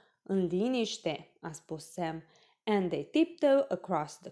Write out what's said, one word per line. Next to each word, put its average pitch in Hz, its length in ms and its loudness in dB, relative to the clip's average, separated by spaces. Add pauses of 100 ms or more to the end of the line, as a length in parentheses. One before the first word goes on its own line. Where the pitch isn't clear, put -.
(240)
în 190 220 0
liniște, 196 840 -2 (100)
a 165 100 -10
spus - 400 -12
Sam. 165 320 -6 (400)
And 196 260 2
they 147 140 -2
tiptoe 294 640 4
across 160 500 -4
the 135 120 -16